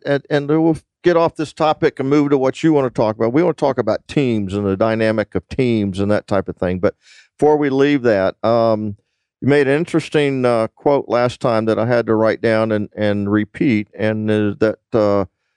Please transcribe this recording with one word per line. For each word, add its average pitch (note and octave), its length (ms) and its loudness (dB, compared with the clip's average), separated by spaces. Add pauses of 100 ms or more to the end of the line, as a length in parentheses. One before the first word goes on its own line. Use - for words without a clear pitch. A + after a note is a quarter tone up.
and, C#3+ 240 -2
and C#3+ 200 -2
there D#3 120 2
were E3 140 2 (280)
get F3 140 4
off E3 180 0
this D3+ 180 -8
topic D#3 460 0
and C3+ 100 -2
move C#3+ 220 2
to C#3+ 60 4
what C3 260 -2
you D#3+ 100 4
wanna C3+ 160 0
talk A2 260 -2
about. A2+ 180 -2
We D#3 100 2
wanna E3+ 100 0
talk C#3+ 240 -2
about G#2+ 300 -4
teams A2 460 -2
and G2+ 120 -2
the F#2+ 120 0
dynamic A2 580 0
of F#2 140 -6
teams G#2+ 500 -2
and G2+ 100 -2
that G#2+ 180 -2
type F#2+ 220 -2
of F2 60 -8
thing. F#2 240 -4
But F#2+ 160 -2 (420)
before D3+ 200 4
we D3 120 0
leave C#3 340 2
that, G2 400 0
um, A2 540 0 (440)
you B2 80 -2
made C#3+ 180 2
an C#3 80 2
interesting, D3 680 -2
uh, A2+ 220 0
quote - 420 -2
last A#2+ 320 -2
time A2 240 0
that A2 120 0
I G#2+ 80 0
had A#2 200 0
to A2+ 100 0
write A2 240 2
down A2 320 0
and, G#2 240 -2
and G#2 340 -2
repeat, G#2+ 640 0
and A2 380 -2
is G#2 280 -2
that, G#2+ 200 0 (140)
uh, G2+ 320 2 (320)